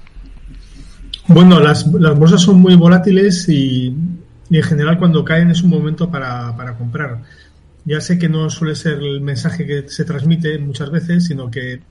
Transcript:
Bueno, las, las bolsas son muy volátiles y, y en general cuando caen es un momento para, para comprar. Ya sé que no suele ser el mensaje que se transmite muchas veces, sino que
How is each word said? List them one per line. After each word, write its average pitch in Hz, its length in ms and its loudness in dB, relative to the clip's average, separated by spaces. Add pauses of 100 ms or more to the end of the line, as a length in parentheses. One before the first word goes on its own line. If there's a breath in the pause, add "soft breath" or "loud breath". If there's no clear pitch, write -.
(1300 soft breath)
Bueno, 175 320 8
las, 151 280 2
las 156 300 2
bolsas 170 260 4
son 185 180 6
muy 180 160 6
volátiles 180 720 4
y, 127 440 -2 (580)
y 165 60 2
en 151 60 2
general 151 360 -2
cuando 165 260 0
caen 170 260 0
es 165 120 0
un 180 80 2
momento 156 380 -4
para, 123 480 -8
para 123 180 -12
comprar. 120 480 -10 (640 loud breath)
Ya 151 160 -4
sé 175 200 -2
que 170 80 -2
no 156 220 -2
suele 156 260 -6
ser 151 220 -6
el 139 220 -8
mensaje 139 460 -6
que 139 220 -8
se - 160 -8
transmite 156 540 -2
muchas 143 340 -10
veces, 175 340 -2
sino 135 240 -8
que 127 300 -12 (100)